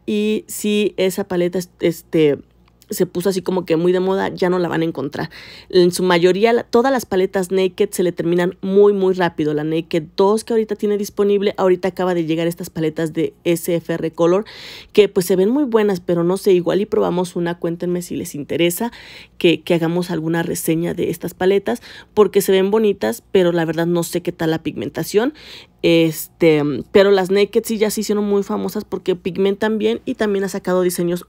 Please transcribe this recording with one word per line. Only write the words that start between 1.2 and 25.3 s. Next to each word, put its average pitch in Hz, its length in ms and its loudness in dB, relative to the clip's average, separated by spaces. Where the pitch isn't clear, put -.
paleta, 175 320 -2
este, 160 600 0
se 196 160 -2
puso 180 240 -2
así 185 100 -2
como 185 240 -2
que 165 120 0
muy 175 140 2
de 185 100 2
moda, 190 280 0
ya 175 220 -2
no 180 80 0
la 175 100 -2
van 156 140 -2
a - 20 0
encontrar. 156 460 -6
En 180 220 6
su 185 100 -2
mayoría, 185 500 2
la, 233 100 2
todas 240 300 2
las 247 140 -2
paletas 190 440 -2
Naked 190 400 0
se - 120 -2
le 175 100 0
terminan 175 480 -2
muy, 202 320 4
muy 190 220 2
rápido. 165 400 0
La 151 100 -2
Naked 165 380 -2
dos 208 300 2
que - 80 -6
ahorita 214 240 0
tiene 208 220 -2
disponible, 202 580 0
ahorita 185 320 2
acaba 180 240 -2
de 170 140 -2
llegar 165 220 0
estas 170 200 -8
paletas 156 460 -4
de 160 180 -2
S 175 300 0
F 165 200 -4
R 160 160 -4
Color, 175 340 2
que 202 160 6
pues 190 160 -2
se 185 120 0
ven 190 120 2
muy 285 160 0
buenas, 214 360 0
pero 170 220 -2
no 180 140 0
sé, 190 160 0
igual 175 300 0
y - 20 -6
probamos 180 500 -2
una, 175 240 -4
cuéntenme 175 440 -6
si - 120 -12
les - 200 -10
interesa 175 580 -2
que, 170 240 2
que - 100 -2
hagamos 170 380 0
alguna 165 320 -2
reseña 170 500 -4
de 175 160 -4
estas 170 240 -8
paletas, 196 480 0
porque 202 300 4
se 196 100 0
ven 190 180 2
bonitas, 220 520 0
pero 175 200 4
la 170 120 0
verdad 165 220 -2
no 175 160 0
sé 170 180 -4
qué 175 120 -6
tal 160 180 -2
la 160 120 -2
pigmentación. 190 680 -4